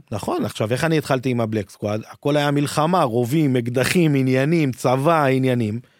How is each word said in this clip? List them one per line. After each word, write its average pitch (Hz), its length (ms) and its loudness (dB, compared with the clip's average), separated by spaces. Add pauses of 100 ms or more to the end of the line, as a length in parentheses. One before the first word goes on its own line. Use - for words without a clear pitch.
(100)
נכון, 120 340 -4
עכשיו, 107 280 -4
איך 135 120 0
אני 160 140 2
התחלתי 135 320 -2
עם 120 100 0
הבלק 110 300 -2
סקוואד? 107 300 -6 (100)
הכל 143 260 -2
היה 147 140 2
מלחמה, 151 520 0
רובים, 127 540 0
אקדחים, 127 580 2
עניינים, 135 580 2
צבא, 139 520 2
עניינים. 127 560 0 (200)